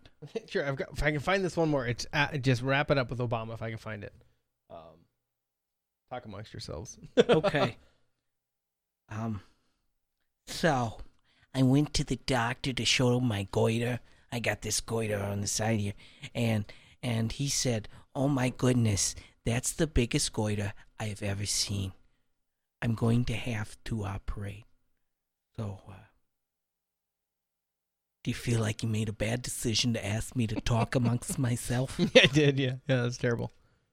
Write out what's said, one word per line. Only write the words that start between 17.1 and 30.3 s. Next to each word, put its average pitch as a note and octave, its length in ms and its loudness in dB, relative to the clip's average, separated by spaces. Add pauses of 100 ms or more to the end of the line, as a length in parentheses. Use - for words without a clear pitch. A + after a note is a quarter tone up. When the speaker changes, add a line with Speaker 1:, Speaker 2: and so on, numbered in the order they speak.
Speaker 2:
he C#3+ 180 -4
said, A#2 380 -2 (280)
"Oh C#3 120 2
my C3 220 2
goodness, A#2+ 640 2 (320)
that's B2 280 0
the E3+ 140 0
biggest - 460 2
goiter G#2 400 -2 (260)
I A2+ 60 -6
have G#2 160 -8
ever G2+ 240 -2
seen. G2 480 -2 (880)
I'm A#2 140 0
going A#2 300 4
to A#2+ 100 -2
have G#2+ 500 -6
to A2 200 -4
operate." G2+ 600 -8 (920)
So, G2+ 320 -8
uh, G2 60 -18 (2250)
do B2 80 -2
you - 40 -4
feel A#2 240 0
like A2 220 -2
you A2+ 80 -2
made G#2+ 180 0
a G#2 60 -6
bad A#2 300 -2
decision A#2+ 500 0
to A2+ 100 -4
ask G#2 320 -4